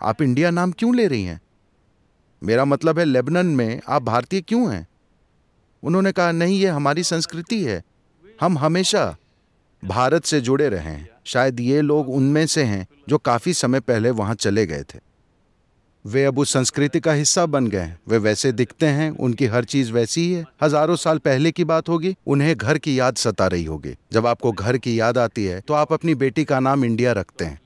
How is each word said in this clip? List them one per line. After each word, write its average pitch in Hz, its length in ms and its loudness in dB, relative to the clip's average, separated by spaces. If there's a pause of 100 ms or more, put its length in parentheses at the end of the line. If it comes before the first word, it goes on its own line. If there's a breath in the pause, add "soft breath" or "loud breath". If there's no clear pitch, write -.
"आप - 200 0
इंडिया 143 280 2
नाम 175 220 0
क्यों 233 240 0
ले 233 120 2
रही 120 160 0
हैं? 87 180 -8 (1040)
मेरा 117 220 2
मतलब 151 340 2
है, 170 60 2
लेबनन 147 400 2
में 123 420 0
आप 139 140 0
भारतीय 123 400 -2
क्यों 220 320 -2
हैं?" 82 140 -8 (960)
उन्होंने 190 280 0
कहा, 175 200 0
"नहीं, 175 280 2
ये 196 80 2
हमारी 147 360 0
संस्कृति 170 600 -4
है, 101 200 -4 (580)
हम 170 160 2
हमेशा 160 600 0 (680)
भारत 127 400 0
से 151 160 0
जुड़े 135 280 0
रहे 90 140 -4
हैं।" 76 260 -10 (140)
शायद 127 360 0
ये 131 220 2
लोग 147 280 0
उनमें 143 380 2
से 151 160 0
हैं 101 240 -4 (220)
जो 143 80 2
काफी 123 360 0
समय 131 260 0
पहले 117 300 0
वहां 110 260 -2
चले 104 300 0
गए 76 180 -6
थे। - 240 -20 (960)
वे 127 200 0
अब 135 140 0
उस 143 140 0
संस्कृति 143 460 0
का 156 140 2
हिस्सा 151 320 2
बन 143 220 0
गए 98 120 -2
हैं, 85 280 -8
वे 110 100 2
वैसे 107 340 0
दिखते 120 340 -2
हैं, 151 260 0
उनकी 127 340 -2
हर 117 200 0
चीज 131 260 -2
वैसी 117 300 0
ही 175 120 0
है। 170 120 -6 (160)
हजारों 151 340 2
साल 160 220 0
पहले 147 340 2
की 175 120 -2
बात 160 260 -2
होगी, 170 260 -2 (120)
उन्हें 143 280 2
घर 120 220 0
की 135 220 -2
याद 127 160 2
सता 98 320 0
रही 87 160 -2
होगी। 73 320 -10 (180)
जब 113 140 2
आपको 120 240 0
घर 104 260 -2
की 113 220 -2
याद 117 180 2
आती 113 280 0
है, 92 160 -6
तो 151 120 -6
आप 151 200 0
अपनी 160 220 0
बेटी 135 300 -2
का 135 140 0
नाम 135 260 0
इंडिया 117 260 0
रखते 95 340 -4
हैं, 71 200 -10